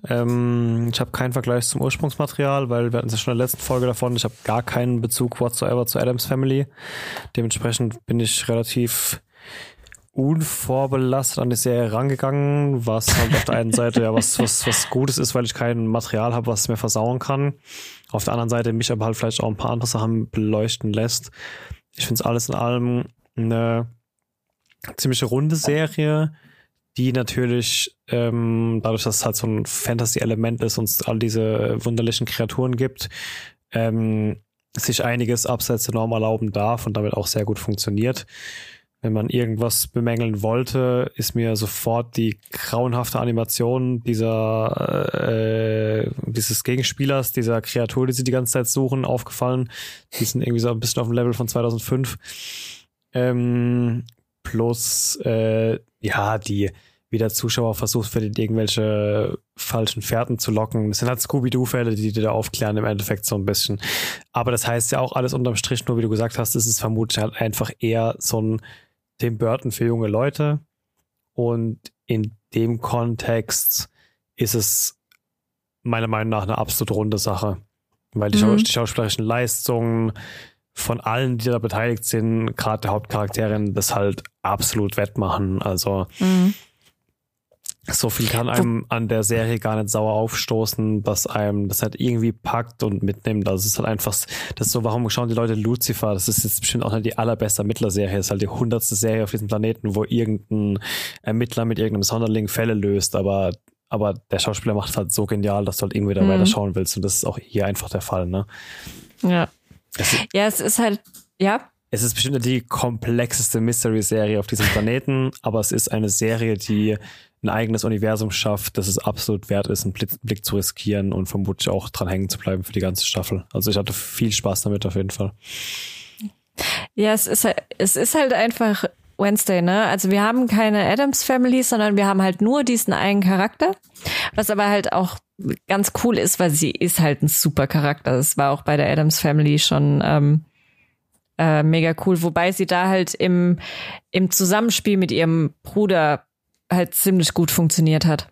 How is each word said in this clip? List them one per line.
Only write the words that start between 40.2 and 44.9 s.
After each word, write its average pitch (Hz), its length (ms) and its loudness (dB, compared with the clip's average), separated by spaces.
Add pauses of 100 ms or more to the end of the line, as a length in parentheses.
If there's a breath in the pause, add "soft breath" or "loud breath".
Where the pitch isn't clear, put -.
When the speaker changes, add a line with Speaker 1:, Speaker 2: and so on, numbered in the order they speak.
Speaker 1:
wollte, 123 720 0
ist - 220 -4
mir 113 180 0
sofort 117 600 -2
die 113 240 0 (100)
grauenhafte 120 680 -2
Animation 120 800 0
dieser, 113 1200 0